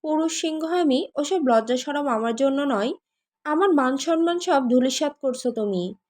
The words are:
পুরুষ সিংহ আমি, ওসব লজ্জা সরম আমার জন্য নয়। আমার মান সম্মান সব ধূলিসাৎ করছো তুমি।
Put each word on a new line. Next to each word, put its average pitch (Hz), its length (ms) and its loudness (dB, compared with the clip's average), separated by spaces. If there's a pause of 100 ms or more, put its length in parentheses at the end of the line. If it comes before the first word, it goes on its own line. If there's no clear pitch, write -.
পুরুষ 320 380 0
সিংহ 311 260 -4
আমি, 330 500 2
ওসব 330 320 0
লজ্জা 226 280 2
সরম 285 320 -4
আমার 226 260 -2
জন্য 269 280 0
নয়। 262 300 0 (520)
আমার 330 280 2
মান 269 240 2
সম্মান 330 420 0
সব 277 300 0
ধূলিসাৎ 262 440 2 (100)
করছো 247 280 -2
তুমি। 202 440 -4 (160)